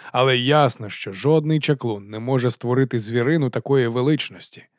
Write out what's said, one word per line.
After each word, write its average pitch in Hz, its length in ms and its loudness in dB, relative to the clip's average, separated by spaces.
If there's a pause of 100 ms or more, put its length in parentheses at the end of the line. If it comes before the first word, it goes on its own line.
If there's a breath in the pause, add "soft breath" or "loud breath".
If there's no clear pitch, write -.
(120)
Але 127 260 2
ясно, 131 500 2
що 98 240 -10
жодний 151 480 2
чаклун 107 500 -2
не 107 80 -10
може 123 320 0
створити 123 500 0
звірину 123 500 0
такої 131 360 0
величності, 123 800 -4 (120)